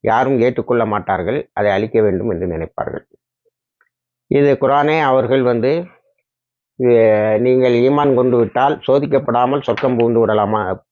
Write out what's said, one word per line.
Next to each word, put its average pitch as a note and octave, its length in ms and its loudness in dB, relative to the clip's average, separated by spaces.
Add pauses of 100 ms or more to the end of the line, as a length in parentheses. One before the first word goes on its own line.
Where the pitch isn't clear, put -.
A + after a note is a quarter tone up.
யாரும் B2+ 400 0
ஏற்றுக்கொள்ள A#2+ 460 0
மாட்டார்கள், G2 640 -4
அதை G#2 180 -2
அழிக்க A2 300 0
வேண்டும் G#2 300 0
என்று F2+ 160 -6
நினைப்பார்கள். - 580 -8 (1200)
இது C#3+ 340 2
குரானே D3 400 0
அவர்கள் C3 420 0
வந்து, B2 420 0 (920)
"எ-, A2 600 2
நீங்கள் B2+ 340 2
ஈமான் C3+ 420 2
கொண்டு B2+ 220 2
விட்டால் B2+ 500 0
சோதிக்கப்படாமல் C3+ 760 0
சொர்க்கம் B2 340 -2
புகுந்து A#2 240 2
விடலாமா G#2 720 -2